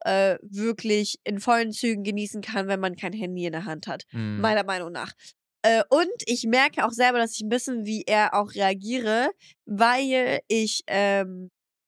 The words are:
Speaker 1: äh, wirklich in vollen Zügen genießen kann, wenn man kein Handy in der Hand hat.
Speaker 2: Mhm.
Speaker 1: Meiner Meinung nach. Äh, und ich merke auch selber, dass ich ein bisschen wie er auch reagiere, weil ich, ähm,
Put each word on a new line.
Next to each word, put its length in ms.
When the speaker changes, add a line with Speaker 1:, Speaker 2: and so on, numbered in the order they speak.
Speaker 1:
äh, 380
wirklich 800
in 160
vollen 320
Zügen 320
genießen 380
kann, 260
wenn 120
man 160
kein 160
Handy 340
in 60
der 140
Hand 200
hat. 260
Speaker 2:
Mhm. 280
Speaker 1:
Meiner 240
Meinung 280
nach. 200
Äh, 280
und 180
ich 200
merke 400
auch 60
selber, 260
dass 160
ich 80
ein 80
bisschen 360
wie 200
er 280
auch 200
reagiere, 760
weil 840
ich, 400
ähm, 600